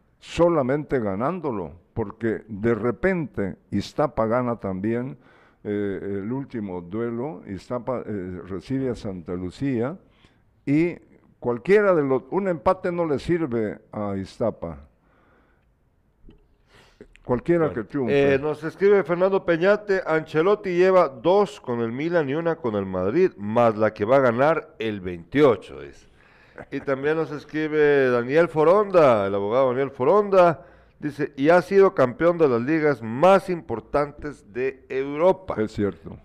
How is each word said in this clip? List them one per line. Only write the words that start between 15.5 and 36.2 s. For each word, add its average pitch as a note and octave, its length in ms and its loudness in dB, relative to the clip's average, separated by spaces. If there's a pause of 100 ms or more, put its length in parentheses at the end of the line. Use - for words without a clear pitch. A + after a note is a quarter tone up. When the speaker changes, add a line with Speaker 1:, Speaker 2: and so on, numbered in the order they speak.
Speaker 1:
Cualquiera D#3+ 420 0
Speaker 2:
Bueno, A#2 160 -4
Speaker 1:
que G2+ 60 -16
triunfe. C#3 460 2
Speaker 2:
eh, C3+ 40 2
nos D3 260 -6
escribe G3 400 2
Fernando F#3 400 0
Peñate, F#3+ 600 2
"Ancelotti D#3+ 640 0
lleva F3+ 380 4
dos E3+ 520 0
con A#2+ 200 -4
el A2+ 120 -4
Milan D#3 360 -2
y C3 60 -2
una E3 220 -2
con A#2+ 180 -4
el G2 120 -2
Madrid, G2+ 500 0
más A2 400 2
la G#2+ 180 2
que G#2+ 100 -6
va A#2+ 120 2
a C#3 40 4
ganar C3+ 580 0
el G#2+ 220 -6
veintiocho", F2+ 800 0
dice. C#2 280 -20 (640)
Y C3+ 80 -8
también C#3 360 -2
nos D#3 140 -4
escribe D3 800 2
Daniel C3 380 2
Foronda, D#3 800 4
el G2 80 0
abogado A2 340 2
Daniel C3 220 -2
Foronda, F3+ 760 4 (320)
dice, D3 380 -6
"Y C#3 140 2
ha F3 120 6
sido G3 320 4
campeón D#3 420 2
de D#3+ 120 4
las A#2+ 140 2
ligas D3+ 400 0
más D3+ 460 2
importantes C#3+ 1040 -6
de C3 360 -6
Europa". D3 680 -2
Speaker 1:
Es G#2+ 140 -4
cierto. G2 520 -6